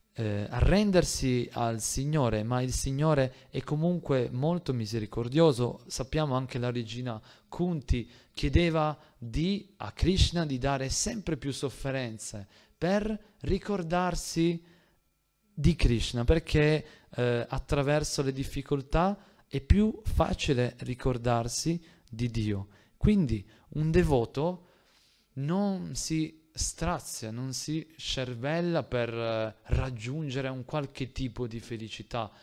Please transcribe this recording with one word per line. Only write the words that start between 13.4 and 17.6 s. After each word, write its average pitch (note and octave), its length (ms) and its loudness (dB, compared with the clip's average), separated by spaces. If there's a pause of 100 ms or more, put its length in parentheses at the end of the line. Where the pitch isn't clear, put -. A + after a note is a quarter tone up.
ricordarsi F3 1200 0 (920)
di D#3 220 4
Krishna, A#2+ 480 2
perché, D3+ 600 4 (300)
eh, A#2+ 320 0
attraverso D3 720 0